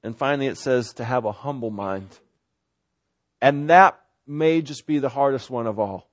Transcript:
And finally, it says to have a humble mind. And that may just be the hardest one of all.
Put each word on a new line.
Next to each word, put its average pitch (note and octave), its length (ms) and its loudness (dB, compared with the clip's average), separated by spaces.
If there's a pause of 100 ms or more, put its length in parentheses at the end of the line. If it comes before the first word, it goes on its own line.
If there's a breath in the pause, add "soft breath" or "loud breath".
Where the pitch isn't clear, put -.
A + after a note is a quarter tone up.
And A2+ 140 -10
finally, C#3 300 -2
it A#2+ 100 -4
says B2+ 380 -2
to A#2+ 100 -10
have A#2+ 220 -2
a G#2 60 -4
humble B2+ 380 -8
mind. G2 480 -8 (1200)
And C#3+ 280 2
that F3+ 320 8 (260)
may D#3+ 360 0
just C#3+ 240 -14
be D3+ 120 0
the C3+ 120 -2
hardest C3+ 400 -2
one A#2+ 160 -4
of G#2 120 -4
all. G2 340 -4